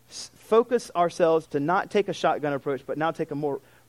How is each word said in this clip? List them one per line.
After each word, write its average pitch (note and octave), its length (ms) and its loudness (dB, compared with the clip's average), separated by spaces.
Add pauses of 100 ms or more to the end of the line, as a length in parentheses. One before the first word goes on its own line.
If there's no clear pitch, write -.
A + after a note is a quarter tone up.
s-, - 260 -16
focus A#3 600 2
ourselves E3 520 2
to C#3+ 120 -4
not E3+ 300 0
take G3+ 180 0
a F3+ 60 -4
shotgun D3 400 0
approach, C#3 320 -4
but - 120 -6
now D#3+ 140 0
take D#3 200 -6
a D3+ 40 -6
more C#3+ 240 -4 (300)